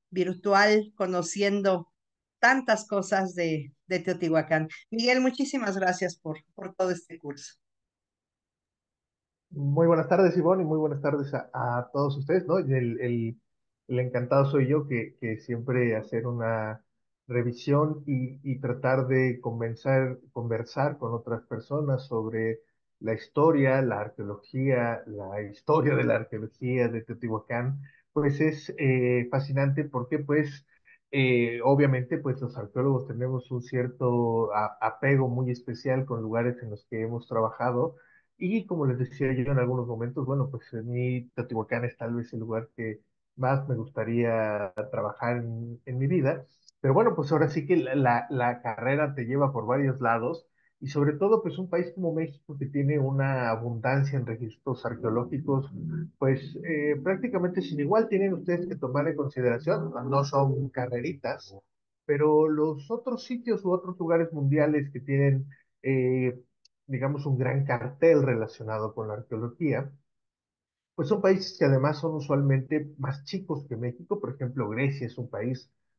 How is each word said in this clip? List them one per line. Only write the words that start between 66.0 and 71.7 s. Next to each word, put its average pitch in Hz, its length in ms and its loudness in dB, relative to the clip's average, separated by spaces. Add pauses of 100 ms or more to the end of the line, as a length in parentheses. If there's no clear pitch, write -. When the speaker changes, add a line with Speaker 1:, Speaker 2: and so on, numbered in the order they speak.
Speaker 2:
digamos, 139 400 -2
un 135 120 0
gran 131 260 0
cartel 131 580 4
relacionado 110 720 -2
con 110 140 -6
la 107 60 -6
arqueología, 120 760 -4 (1080)
pues 143 120 -2
son 196 140 2
países 190 360 2
que 165 60 2
además 139 360 4